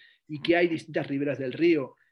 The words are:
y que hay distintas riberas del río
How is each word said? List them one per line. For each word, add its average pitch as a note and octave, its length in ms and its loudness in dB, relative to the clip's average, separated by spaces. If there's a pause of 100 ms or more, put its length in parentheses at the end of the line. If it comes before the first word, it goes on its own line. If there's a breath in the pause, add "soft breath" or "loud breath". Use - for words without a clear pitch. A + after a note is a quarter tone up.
(280 soft breath)
y D3+ 140 -10
que E3+ 140 4
hay F3 140 4
distintas D#3 380 -4
riberas C#3 300 -2
del B2+ 140 -6
río D#3 440 2 (160 soft breath)